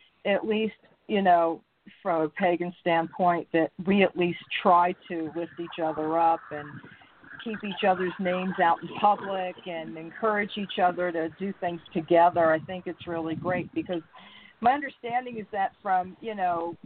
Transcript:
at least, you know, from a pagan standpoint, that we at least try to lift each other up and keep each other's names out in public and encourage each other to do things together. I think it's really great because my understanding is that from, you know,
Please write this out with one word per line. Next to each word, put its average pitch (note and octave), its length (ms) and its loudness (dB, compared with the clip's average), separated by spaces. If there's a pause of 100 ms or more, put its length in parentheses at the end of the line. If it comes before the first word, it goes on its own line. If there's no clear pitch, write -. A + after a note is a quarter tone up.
(260)
at G3+ 220 2
least, G#3+ 280 -2 (320)
you G#3 140 0
know, E3+ 400 4 (420)
from E3+ 200 0
a D3+ 60 0
pagan F3 520 0
standpoint, E3+ 720 0
that E3 180 2 (140)
we G3 180 6
at - 140 2
least F3 220 0 (220)
try F3+ 320 6 (140)
to D#3+ 280 -6
lift E3+ 240 -8
each E3+ 240 -10
other D#3 360 -2
up E3 220 2 (100)
and D3 160 -12 (760)
keep G#3+ 200 -8
each G3+ 240 -8
other's F#3 320 2
names F#3 420 -2
out E3 200 4
in E3+ 80 -10 (100)
public G3 560 0 (100)
and D#3+ 320 -10
encourage G3+ 600 -2
each G3+ 260 -6
other F3+ 300 2
to E3 160 -2 (100)
do F#3+ 220 -6
things F3 180 -6 (140)
together. E3+ 580 4
I D#3+ 80 2
think F3+ 280 -10
it's E3+ 200 -12
really E3 280 -4
great E3 380 -4
because E3 280 -4 (580)
my A#3+ 140 4
understanding B3 640 -6
is G#3 160 -10
that G3 180 -2 (100)
from, F#3 380 -2
you A3 160 -8
know, F3 400 -2 (100)